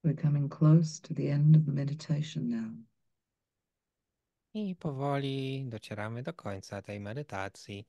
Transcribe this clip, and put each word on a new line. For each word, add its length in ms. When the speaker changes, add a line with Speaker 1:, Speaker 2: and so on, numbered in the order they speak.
Speaker 1:
We're 180
coming 280
close 500
to 140
the 160
end 260
of 80
the 80
meditation 760
now. 200
Speaker 2:
I 200
powoli 920
docieramy 540
do 100
końca 500
tej 180
medytacji. 880